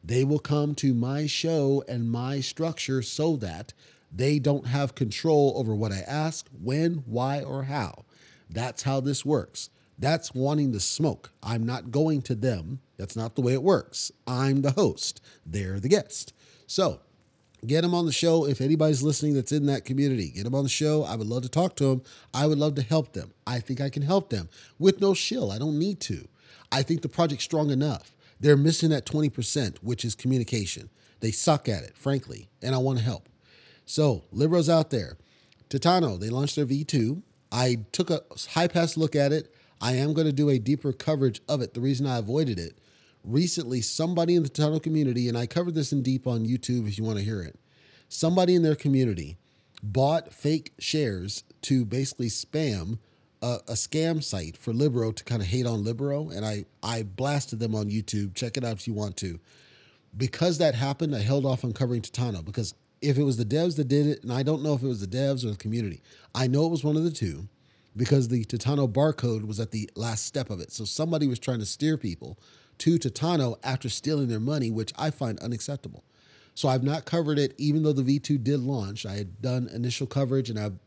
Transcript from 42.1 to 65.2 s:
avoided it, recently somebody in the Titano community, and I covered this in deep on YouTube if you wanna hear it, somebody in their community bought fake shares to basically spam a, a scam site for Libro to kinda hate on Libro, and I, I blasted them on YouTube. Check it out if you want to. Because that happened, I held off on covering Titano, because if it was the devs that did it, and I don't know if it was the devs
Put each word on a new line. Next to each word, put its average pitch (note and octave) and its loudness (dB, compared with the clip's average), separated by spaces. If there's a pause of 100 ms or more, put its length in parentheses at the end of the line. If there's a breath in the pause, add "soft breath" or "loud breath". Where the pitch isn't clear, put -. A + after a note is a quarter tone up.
avoided A#2 0
it, E2 -10 (460 soft breath)
recently B2+ 0
somebody E3+ 2
in E3 4
the C#3 -2
Titano D3+ 0
community, C3 0
and A#2+ 0
I A#2+ -2
covered F3 -2
this D3 0
in C#3 2
deep B2+ 0
on A#2 0
YouTube A#2+ -2
if G2 -4
you A2 -4
wanna A2 -2
hear G#2 -2
it, - -12 (480 soft breath)
somebody F3+ 4
in E3+ 6
their D#3 6
community A2 2 (440 loud breath)
bought C3+ 2
fake - -2
shares G2+ -2 (200)
to C3 4
basically A#2+ -2
spam A2 -2 (420 soft breath)
a, A#2+ -2
a A#2 -6
scam D#3 0
site E2+ -6
for - -6
Libro A#2+ 2
to - -10
kinda A2+ -2
hate A#2+ 0
on A2+ -2
Libro, C#3 -4
and G#2+ -6
I, G#2 -4 (180)
I A2+ -4
blasted B2+ -4
them A2 -2
on G#2 -2
YouTube. G2+ -4
Check A#2+ -4
it B2+ -2
out A2+ -4
if - -10
you A2+ -4
want G#2 -4
to. F2 -6 (760 soft breath)
Because D3+ -2
that D3+ 4
happened, C#3 -2
I A2+ -2
held C3+ 2
off B2+ 0
on A#2 -2
covering A#2+ 0
Titano, G#2 -4
because G2+ -6 (280)
if C3+ 2
it D3 2
was C3+ 2
the A#2 -2
devs D3+ 0
that C#3+ -2
did C#3+ 4
it, - -2
and B2 -6
I C3 0
don't D3 0
know D3+ 2
if A#2+ -2
it C3+ -2
was A#2 -4
the G2 -6
devs B2+ -2